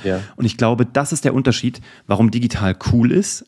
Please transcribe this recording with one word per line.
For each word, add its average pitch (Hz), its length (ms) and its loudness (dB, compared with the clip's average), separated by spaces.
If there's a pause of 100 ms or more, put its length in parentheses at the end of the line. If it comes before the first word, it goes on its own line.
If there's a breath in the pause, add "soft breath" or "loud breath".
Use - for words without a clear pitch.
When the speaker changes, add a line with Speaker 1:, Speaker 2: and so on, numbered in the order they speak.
Speaker 1:
Ja. 92 160 -2 (160 loud breath)
Speaker 2:
Und - 100 -6
ich 107 120 -2
glaube, 117 280 2
das 143 280 -2
ist - 100 -4
der 139 100 2
Unterschied, 123 460 0 (280 loud breath)
warum 104 240 2
digital 110 440 0 (160)
cool 120 200 4
ist, - 360 -2